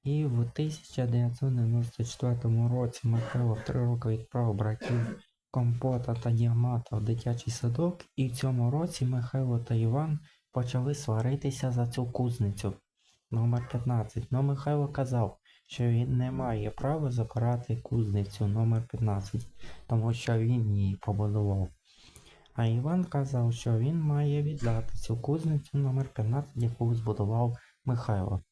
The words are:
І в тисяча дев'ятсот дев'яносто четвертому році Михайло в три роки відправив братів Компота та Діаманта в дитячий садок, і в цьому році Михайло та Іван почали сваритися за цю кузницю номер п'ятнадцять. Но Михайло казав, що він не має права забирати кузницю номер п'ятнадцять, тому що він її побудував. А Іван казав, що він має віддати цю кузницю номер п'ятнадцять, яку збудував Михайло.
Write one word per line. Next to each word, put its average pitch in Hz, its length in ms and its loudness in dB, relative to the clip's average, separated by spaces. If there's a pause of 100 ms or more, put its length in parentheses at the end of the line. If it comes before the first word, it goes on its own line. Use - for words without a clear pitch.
І 151 220 0
в 120 280 2
тисяча 151 540 -4
дев'ятсот 120 480 0
дев'яносто 117 480 0
четвертому 120 680 0
році 123 380 -2
Михайло 117 460 2
в 110 100 -4
три 131 220 0
роки 117 240 0
відправив 113 460 0
братів 113 680 -2 (280)
Компота 120 640 0
та 120 160 -2
Діаманта 117 640 2
в 104 80 0
дитячий 117 500 -2
садок, 165 520 -2 (100)
і 135 120 0
в 120 80 -4
цьому 123 360 2
році 156 340 0
Михайло 123 540 0
та 117 160 -2
Іван 139 440 2 (320)
почали 127 440 0
сваритися 131 760 0
за 120 160 2
цю 123 180 -2
кузницю 120 680 -2 (580)
номер 120 400 2
п'ятнадцять. 117 600 -2
Но 131 120 2
Михайло 139 440 0
казав, 127 500 0 (320)
що 120 180 0
він 123 300 2
не 127 140 0
має 117 400 -2
права 143 400 -2
забирати 120 680 0
кузницю 104 680 0
номер 113 400 2
п'ятнадцять, 107 600 -2 (400)
тому 113 260 2
що 117 240 0
він 113 380 2
її 98 200 2
побудував. 101 720 0 (840)
А 117 120 0
Іван 147 400 0
казав, 135 480 0
що 120 240 0
він 156 240 0
має 147 420 2
віддати 120 520 0
цю - 220 -2
кузницю 151 600 0
номер 135 360 0
п'ятнадцять, 120 420 -2
яку 117 400 0
збудував 113 640 0 (280)
Михайло. 101 560 0 (100)